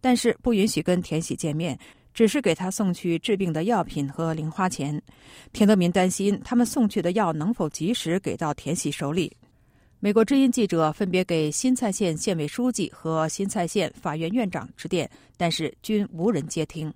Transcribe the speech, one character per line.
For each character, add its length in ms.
但 160
是 240
不 140
允 120
许 140
跟 220
田 180
喜 160
见 180
面， 240
只 120
是 140
给 140
他 160
送 200
去 280
治 180
病 160
的 120
药 200
品 260
和 220
零 180
花 160
钱。 320
田 160
德 80
民 160
担 160
心 340
他 140
们 80
送 240
去 140
的 100
药 220
能 180
否 160
及 240
时 260
给 160
到 200
田 200
喜 160
手 220
里。 180
美 120
国 140
之 140
音 120
记 160
者 240
分 200
别 120
给 280
新 260
蔡 160
县 240
县 220
委 100
书 240
记 220
和 340
新 180
蔡 200
县 280
法 220
院 140
院 200
长 240
致 140
电， 180
但 160
是 180
均 280
无 200
人 160
接 180
听。 320